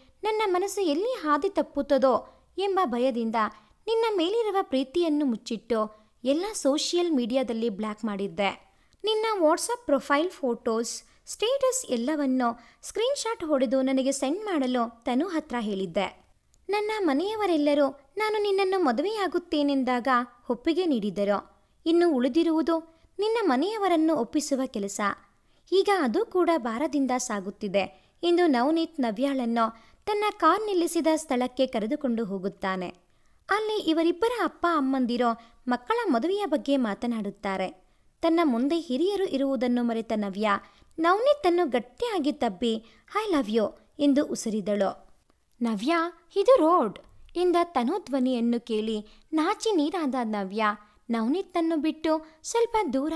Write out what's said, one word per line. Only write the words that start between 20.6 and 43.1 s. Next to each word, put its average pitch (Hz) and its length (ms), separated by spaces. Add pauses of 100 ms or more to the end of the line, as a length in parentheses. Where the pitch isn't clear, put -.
ನೀಡಿದರು. 202 840 (180)
ಇನ್ನು 339 260
ಉಳಿದಿರುವುದು 320 880 (200)
ನಿನ್ನ 440 180 (120)
ಮನೆಯವರನ್ನು 330 680
ಒಪ್ಪಿಸುವ 254 500
ಕೆಲಸ. 208 360 (680)
ಈಗ 381 180 (100)
ಅದು 302 260
ಕೂಡ 349 320
ಭಾರದಿಂದ 254 600
ಸಾಗುತ್ತಿದೆ 196 1080
ಎಂದು 349 240
ನವನೀತ್ 311 520
ನವ್ಯಾಳನ್ನು 233 840 (220)
ತನ್ನ 415 180 (140)
ಕಾರ್ 370 280
ನಿಲ್ಲಿಸಿದ 339 500
ಸ್ಥಳಕ್ಕೆ 254 520
ಕರೆದುಕೊಂಡು 233 580
ಹೋಗುತ್ತಾನೆ. 190 840 (420)
ಅಲ್ಲಿ 427 300
ಇವರಿಬ್ಬರ 339 500 (120)
ಅಪ್ಪ - 260
ಅಮ್ಮಂದಿರೋ 262 560 (420)
ಮಕ್ಕಳ 247 300 (100)
ಮದುವೆಯ 339 380
ಬಗ್ಗೆ 277 320
ಮಾತನಾಡುತ್ತಾರೆ. 202 920 (520)
ತನ್ನ 330 220
ಮುಂದೆ 277 360
ಹಿರಿಯರು 370 460
ಇರುವುದನ್ನು 254 580
ಮರೆತ 226 320
ನವ್ಯ 208 340 (500)
ನವನೀತನ್ನು 359 720
ಗಟ್ಟಿಯಾಗಿ 294 600
ತಬ್ಬಿ 226 520 (440)